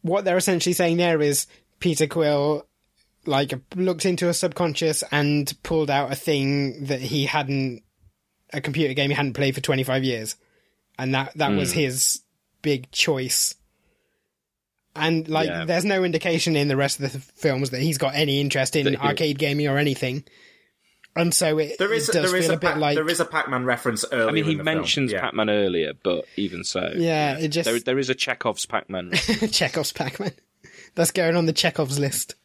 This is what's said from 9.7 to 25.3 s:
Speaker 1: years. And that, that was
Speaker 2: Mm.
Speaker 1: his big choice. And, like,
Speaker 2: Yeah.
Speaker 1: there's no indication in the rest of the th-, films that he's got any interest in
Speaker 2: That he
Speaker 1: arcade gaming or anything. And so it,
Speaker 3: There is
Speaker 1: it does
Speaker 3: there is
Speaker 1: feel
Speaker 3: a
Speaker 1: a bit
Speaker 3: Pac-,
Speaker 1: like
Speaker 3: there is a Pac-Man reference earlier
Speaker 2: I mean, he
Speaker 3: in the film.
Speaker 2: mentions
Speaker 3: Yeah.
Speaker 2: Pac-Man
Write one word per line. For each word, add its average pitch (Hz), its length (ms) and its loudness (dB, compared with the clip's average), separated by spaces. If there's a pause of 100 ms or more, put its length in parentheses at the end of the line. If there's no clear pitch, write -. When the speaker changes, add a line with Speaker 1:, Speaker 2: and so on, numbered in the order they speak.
Speaker 1:
years. 113 320 -4 (600)
And 131 160 -2
that, 135 220 -2
that 147 160 2
was 92 200 0
Speaker 2:
Mm. - 40 -2
Speaker 1:
his 131 460 0 (400)
big 135 280 -2
choice. - 640 0 (1400)
And, 160 340 0
like, 156 200 0
Speaker 2:
Yeah. 165 160 -4
Speaker 1:
there's 175 220 0
no 190 180 2
indication 165 500 0
in 143 140 2
the 139 80 2
rest 139 240 0
of 139 120 -4
the 131 60 -10
th-, 131 60 -12 (100)
films 139 360 0
that 131 100 -6
he's 151 180 0
got 135 160 -2
any 143 260 2
interest 139 360 0
in 143 80 2
Speaker 2:
That - 60 4
he 139 80 0
Speaker 1:
arcade 143 400 0
gaming 147 300 0
or 139 100 2
anything. 135 460 -2 (920)
And 170 180 2
so 156 240 2
it, 156 200 -2
Speaker 3:
There 202 160 0
is - 160 0
Speaker 1:
it - 20 2
does 180 180 4
Speaker 3:
there 185 80 2
is 170 80 2
Speaker 1:
feel - 60 4
Speaker 3:
a 165 40 2
Speaker 1:
a 147 40 -6
bit 175 120 2
Speaker 3:
Pac-, 147 60 -2
Speaker 1:
like 147 160 2
Speaker 3:
there 156 140 0
is 170 120 0
a 165 40 2
Pac-Man 135 400 -2
reference 120 480 0
earlier 117 160 2
Speaker 2:
I - 40 2
mean, 156 120 2
he 160 80 2
Speaker 3:
in 147 60 0
the 147 60 -8
film. 160 120 0
Speaker 2:
mentions 139 360 0
Speaker 3:
Yeah. 92 100 0
Speaker 2:
Pac-Man 107 280 0